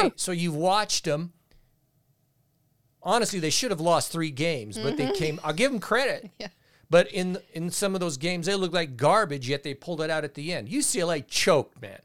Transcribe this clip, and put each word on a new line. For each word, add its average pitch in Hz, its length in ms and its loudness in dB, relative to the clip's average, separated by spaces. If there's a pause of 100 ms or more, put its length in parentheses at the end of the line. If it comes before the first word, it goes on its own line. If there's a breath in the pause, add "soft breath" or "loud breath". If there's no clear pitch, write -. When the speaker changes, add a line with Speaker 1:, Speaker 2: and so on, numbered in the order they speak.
Speaker 1:
sure. 349 140 4
Speaker 2:
so - 160 -4
you've 170 240 0
watched 185 520 2
'em. 160 260 -2 (1700)
Honestly, 196 360 2
they 156 100 0
should 240 220 0
have 175 80 -2
lost 165 320 4
three 160 200 -2
games, 131 460 -2
but - 200 -2
they 262 80 0
Speaker 3:
Mm-hmm. 262 100 0
Speaker 2:
came, 160 280 -2
I'll 156 100 -2
give 233 180 2
'em 226 80 -2
credit. 220 560 -2
Speaker 3:
<laughs> - 40 -16
Yeah. 220 80 -10 (420)
Speaker 2:
But 175 220 6
in, 180 260 -2 (140)
in 165 180 -6
some 190 260 0
of 185 40 -2
those 170 160 -2
games, 170 300 -2
they 196 100 2
looked 185 180 0
like 160 220 -2
garbage, 143 540 2
yet 139 120 -2
they 143 120 -8
pulled 160 260 -6
it 156 100 -2
out 156 140 -2
at 147 120 -10
the 151 180 -6
end. 123 160 -6
U 262 120 -2
C 233 200 0
L 170 100 0
A 156 80 -2
choked, - 600 2
man. 98 240 -14